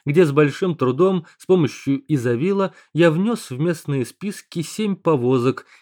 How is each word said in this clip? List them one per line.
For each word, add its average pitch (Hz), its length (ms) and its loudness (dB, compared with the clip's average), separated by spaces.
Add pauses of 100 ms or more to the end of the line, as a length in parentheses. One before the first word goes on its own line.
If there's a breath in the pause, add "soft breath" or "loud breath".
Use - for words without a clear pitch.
где 147 180 4
с 147 80 0
большим 151 420 2
трудом, 156 520 0 (100)
с - 80 -20
помощью 139 580 0 (100)
изавила, 151 640 0 (200 loud breath)
я 165 160 4
внес 190 400 -2
в 127 100 -6
местные 147 460 -2
списки - 560 -10
семь 202 340 -4
повозок, 131 680 0 (160 soft breath)